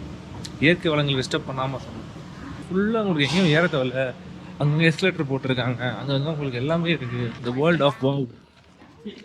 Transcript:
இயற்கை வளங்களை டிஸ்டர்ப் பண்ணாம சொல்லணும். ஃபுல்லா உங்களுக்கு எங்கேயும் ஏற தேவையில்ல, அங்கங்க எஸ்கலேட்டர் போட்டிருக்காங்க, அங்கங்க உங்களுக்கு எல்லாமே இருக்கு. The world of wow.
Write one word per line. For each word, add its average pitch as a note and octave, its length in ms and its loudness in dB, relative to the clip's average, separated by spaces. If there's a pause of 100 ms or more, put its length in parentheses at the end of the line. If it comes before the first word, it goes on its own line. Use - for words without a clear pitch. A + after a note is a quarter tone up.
(640)
இயற்கை E3+ 280 4
வளங்களை D3 260 2
டிஸ்டர்ப் D3 320 -2
பண்ணாம C3 340 -4
சொல்லணும். A2+ 240 -12 (560)
ஃபுல்லா G#3 380 0
உங்களுக்கு D#3+ 260 2
எங்கேயும் E3 280 4
ஏற E3 80 6 (100)
தேவையில்ல, B2+ 300 0 (560)
அங்கங்க D3+ 300 4
எஸ்கலேட்டர் F3 420 2
போட்டிருக்காங்க, B2+ 500 0 (180)
அங்கங்க C#3 340 -2
உங்களுக்கு C3+ 300 -4
எல்லாமே E3 320 0
இருக்கு. A#2+ 260 -4 (260)
The B2 120 0
world D#3+ 300 4
of C3 60 2 (100)
wow. C#3 160 2 (1040)